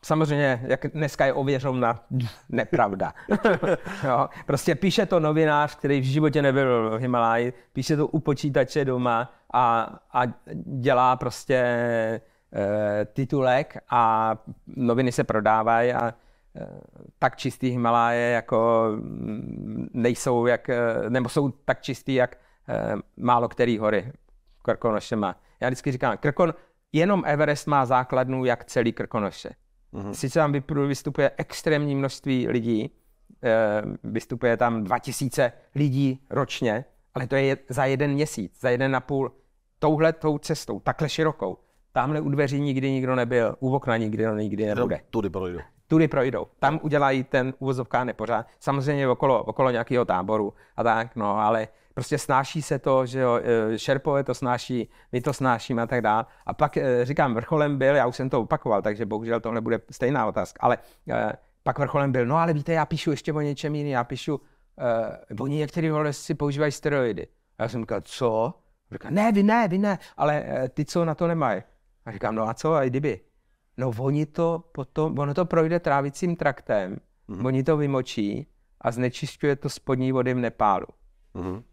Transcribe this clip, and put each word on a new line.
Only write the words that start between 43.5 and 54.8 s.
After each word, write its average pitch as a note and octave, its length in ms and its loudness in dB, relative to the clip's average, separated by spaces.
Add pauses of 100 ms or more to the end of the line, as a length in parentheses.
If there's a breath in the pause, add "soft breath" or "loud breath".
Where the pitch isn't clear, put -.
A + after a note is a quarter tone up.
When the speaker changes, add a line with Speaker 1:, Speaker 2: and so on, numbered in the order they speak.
Speaker 1:
u C3 140 0
okna C3 220 0
nikdy, A2 280 0 (120)
nikdy G#2 260 -2
Speaker 2:
Jenom G#2 160 0
Speaker 1:
nebude. A#2 220 0 (100)
Speaker 2:
tudy G2 200 -2
projdou. F2+ 280 -6 (280)
Speaker 1:
Tudy D#3+ 220 4
projdou. B2+ 380 0 (120)
Tam D3 240 0
udělají C#3 420 2
ten, C3 340 0
uvozovka, B2+ 460 -2
nepořád. A2+ 420 -4 (140 soft breath)
Samozřejmě C#3 480 0
okolo, B2+ 360 2
okolo C3 260 0
nějakého A#2+ 340 0
táboru G2 500 0 (220 soft breath)
a A#2+ 80 -2
tak, A2+ 320 0
no, G#2 220 0
ale A2 300 2 (260 soft breath)
prostě C3+ 240 -4
snáší C#3 440 0
se C#3+ 160 -2
to, C3 280 2
že C3 140 -4
jo, B2 200 4 (320)
eh, A2 60 -2
šerpové C#3 460 0
to B2+ 100 -2
snáší, B2 560 -2 (220 soft breath)